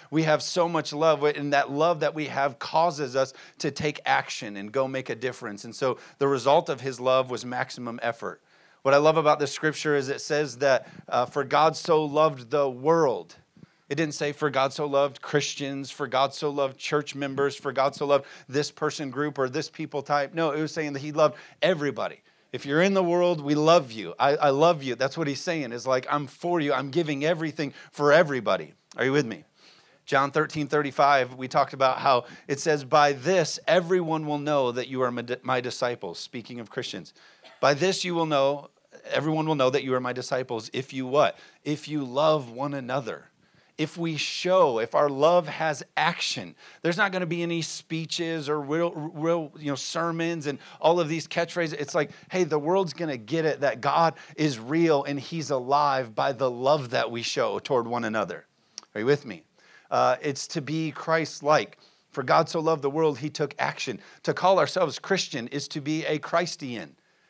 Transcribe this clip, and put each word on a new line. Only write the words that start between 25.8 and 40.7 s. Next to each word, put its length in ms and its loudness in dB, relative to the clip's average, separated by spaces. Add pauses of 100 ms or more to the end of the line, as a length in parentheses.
like, 240 0
"I'm 160 -2
for 320 -4
you. 140 0
I'm 180 -2
giving 340 0
everything 500 -2 (180)
for 200 4
everybody." 600 4 (240)
Are 80 0
you 80 2
with 140 2
me? 180 -12 (640)
John 240 2
thirteen 360 -2
thirty-five, 680 2
we 120 -8
talked 260 0
about 260 0
how 260 2 (240)
it 100 -2
says, 260 0
"By 280 4
this, 560 0
everyone 580 2
will 120 -2
know 340 0
that 160 -6
you 140 -4
are 100 0
my 100 -6
di-, 200 -6
my 180 0
disciples," 580 -4
speaking 420 -12
of 100 -14
Christians. 420 -10 (480)
"By 140 4
this 300 0
you 100 -2
will 120 0
know, 440 0 (400)
everyone 360 0
will 80 2
know 160 4
that 140 0
you 100 -2
are 60 0
my 140 -4
disciples 580 -4